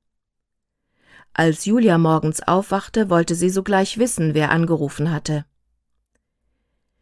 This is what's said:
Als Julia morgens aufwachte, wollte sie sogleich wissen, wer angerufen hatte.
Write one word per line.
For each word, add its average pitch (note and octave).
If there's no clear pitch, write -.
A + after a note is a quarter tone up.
Als D#3+
Julia G#3+
morgens D#3+
aufwachte, G3
wollte E3+
sie F3
sogleich F#3+
wissen, F3+
wer D3+
angerufen E3
hatte. D3+